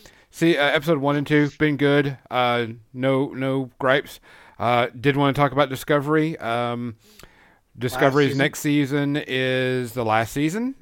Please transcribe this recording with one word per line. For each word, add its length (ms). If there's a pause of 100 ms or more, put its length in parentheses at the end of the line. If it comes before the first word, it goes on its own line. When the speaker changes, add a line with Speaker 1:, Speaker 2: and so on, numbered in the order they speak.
(300)
Speaker 1:
See, 280
uh, 80
episode 320
one 180
and 100
two 320
been 200
good. 400 (120)
Uh, 380 (260)
no, 360
no 500
gripes. 400 (400)
Uh, 280 (120)
did 160
wanna 180
talk 200
about 160
Discovery. 680
Um, 600 (840)
Discovery's 480
Speaker 2:
Last 60
season. 40
Speaker 1:
next 220
season 680
is 680
the 120
last 280
season. 480